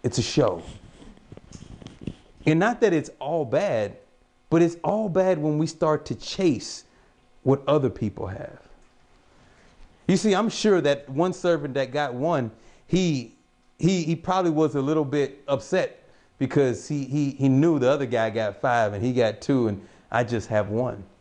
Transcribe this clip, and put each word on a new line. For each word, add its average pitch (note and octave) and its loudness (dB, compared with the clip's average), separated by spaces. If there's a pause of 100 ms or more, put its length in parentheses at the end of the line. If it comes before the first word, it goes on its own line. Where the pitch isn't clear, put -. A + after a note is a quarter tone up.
It's B2 -2
a A#2 0
show. G2+ 0 (1800)
And D#3 4
not A3+ 0
that G#3 4
it's D3+ -2
all D3+ -4
bad, B2 -2 (520)
but E3 4
it's E3+ 2
all G#3 -2
bad F#3 2
when D3+ 0
we D#3+ 0
start D#3 0
to - -6
chase - -2 (580)
what C#3 2
other C#3 2
people - -6
have. - -12 (1500)
You F#3 4
see, G3+ 2
I'm G#3+ 2
sure F#3+ 2
that C#3+ 0
one E3 0
servant D3+ -2
that C3 -2
got C#3+ -4
one, C3 -2 (360)
he, D#3 -2 (420)
he, F3 2
he D#3+ 0
probably F#3 0
was D3+ 0
a C#3+ 0
little D3+ 0
bit C#3 -4
upset C#3+ -2 (360)
because C3 0
he, C#3+ -4
he, C#3 -2
he C3+ 0
knew D3 4
the A#2+ 2
other C#3 0
guy A2+ 0
got G#2+ -4
five A#2 2
and G2+ -4
he B2+ 0
got A2+ 0
two B2+ 2
and G2 -4 (300)
I A#2+ 0
just A2+ -4
have G#2 0
one. A2 -4 (160)